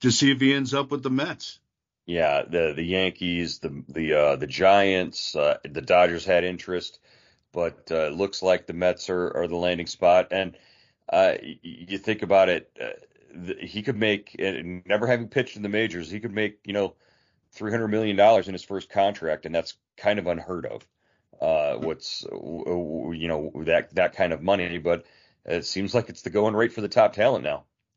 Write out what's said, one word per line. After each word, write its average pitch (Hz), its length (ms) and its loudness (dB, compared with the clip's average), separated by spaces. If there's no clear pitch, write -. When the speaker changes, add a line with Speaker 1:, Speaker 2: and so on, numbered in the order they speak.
Speaker 1:
to 127 100 4
see 139 200 4
if 131 100 0
he 135 120 6
ends 135 200 -2
up 143 180 -2
with 139 120 -4
the 135 60 -2
Mets. 143 500 -4
Speaker 2:
Yeah, 78 380 2
the, 82 320 0
the 80 80 -4
Yankees, 87 760 -2
the, 71 280 -8
the, 78 260 -2
uh, 73 220 4
the 69 120 -6
Giants, 95 880 2
uh, 73 280 2
the 76 180 -8
Dodgers 87 440 4
had 90 180 4
interest, 90 560 -6
but, 85 400 -6
uh, 80 160 0
it 73 60 -6
looks 95 280 -4
like 92 260 2
the 85 60 -10
Mets 90 360 -2
are, 90 280 -2
are 85 100 -2
the 85 80 -4
landing 87 320 -2
spot. 90 440 4
And, 92 240 -4
uh, 90 300 4
y-, - 220 -16
y-, 85 260 -16
you 98 80 -6
think 107 240 -4
about 95 280 6
it, - 300 -2
uh, - 680 -14
th-, - 240 -10
he 107 120 -8
could 104 160 -4
make, 104 420 0
uh, 98 120 -2
never 107 220 0
having 117 220 0
pitched 123 280 -4
in 104 60 -10
the 101 60 -4
majors, 92 420 -4
he 107 80 -8
could 110 140 -10
make, 104 300 -4
you 101 100 -8
know, 98 200 0
three 107 180 -6
hundred 113 160 -2
million 107 280 0
dollars 101 320 6
in 95 60 -8
his 90 100 -10
first 95 260 -10
contract, 98 560 -2
and 80 100 -6
that's - 180 -4
kind 104 240 0
of 87 80 -4
unheard 85 380 -6
of. 53 200 -10
Uh, 73 380 2
what's, 78 420 -6
w-, 58 440 -10
w-, 80 540 -4
you 82 80 -4
know, 78 240 -4
that, 82 300 2
that 90 200 2
kind 87 180 0
of 71 80 -6
money, 90 360 0
but 85 280 0
it 85 200 -4
seems 98 300 -6
like 117 140 0
it's 82 120 -18
the - 80 -10
going 107 260 2
rate 117 180 2
for 113 80 -8
the 101 80 -6
top 110 240 4
talent 107 300 2
now. 71 200 -6